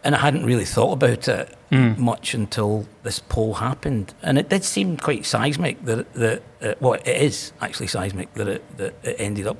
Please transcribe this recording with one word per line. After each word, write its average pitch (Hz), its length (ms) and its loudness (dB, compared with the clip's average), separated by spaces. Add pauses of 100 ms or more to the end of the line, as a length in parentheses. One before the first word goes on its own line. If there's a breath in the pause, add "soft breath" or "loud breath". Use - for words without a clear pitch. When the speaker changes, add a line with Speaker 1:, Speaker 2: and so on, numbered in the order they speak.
Speaker 1:
and 143 100 4
I - 40 2
hadn't 139 260 2
really 117 180 4
thought - 300 2
about 131 340 2
it - 220 -2 (220)
Speaker 2:
Mm. 120 260 6
Speaker 1:
much 117 380 0
until 104 500 -2 (180)
this - 160 -4
poll 98 360 -2
happened, 120 580 -4 (100)
and 135 140 2
it - 120 2
did 190 140 2
seem 190 340 0
quite - 280 -2
seismic 135 580 -2
that, 117 300 -4
that, 113 300 0 (180)
uh, 110 180 -2
well, 127 140 4
it - 140 -4
is - 520 0
actually - 280 -6
seismic 95 480 -4
that 104 120 -2
it, 95 160 -4 (140)
that 98 160 -6 (100)
it 120 160 -4
ended 101 280 -2
up 110 120 -4